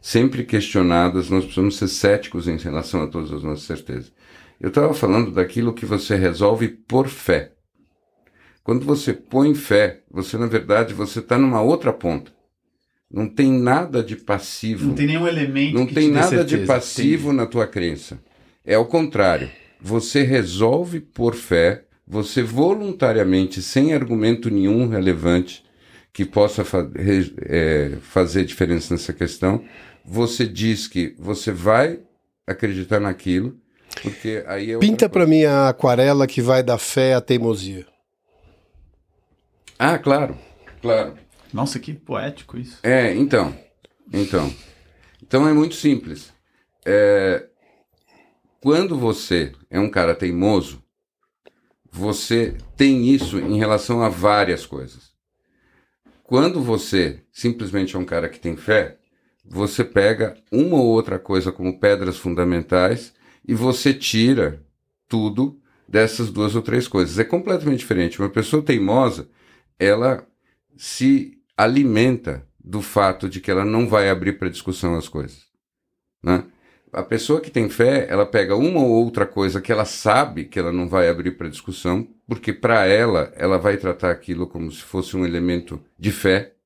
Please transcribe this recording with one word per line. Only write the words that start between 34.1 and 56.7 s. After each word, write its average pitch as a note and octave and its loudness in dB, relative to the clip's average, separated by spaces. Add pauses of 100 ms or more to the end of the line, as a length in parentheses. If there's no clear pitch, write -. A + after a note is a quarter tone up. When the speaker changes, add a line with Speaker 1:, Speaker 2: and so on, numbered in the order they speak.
Speaker 1:
aí G2+ -6
é A2+ -4
outra F3 2
Speaker 3:
Pinta A3 2
pra F3+ 2
Speaker 1:
coisa. D#3+ 4
Speaker 3:
mim D#3 6
a C#3 4
aquarela C3+ 2
que C3 -4
vai C3 2
da B2 0
fé C3 0
à B2 2
teimosia. G#2+ -2 (1900)
Speaker 1:
Ah, D3 2
claro, C#3 0 (460)
claro. A2 0 (380)
Speaker 2:
Nossa, C3 -4
que - -12
poético B2+ -10
isso. B2 -16
Speaker 1:
É, A#2+ 2
então, G#2 0 (560)
então. F2+ -2 (680)
Então C#3 2
é D#3 4
muito D#3 2
simples. - -2 (520)
É, G2 2 (1120)
quando E3 2
você F2+ -2 (180)
é F#2 -2
um G2+ 0
cara E2+ 0
teimoso, F2 -2 (1080)
você G#2 -2 (220)
tem C3 4
isso C3+ 2
em G#2 -2
relação G#2+ 0
a A2+ 2
várias F#2 2
coisas. C2 -16 (1120)
Quando D3+ 0
você F#2+ -2 (100)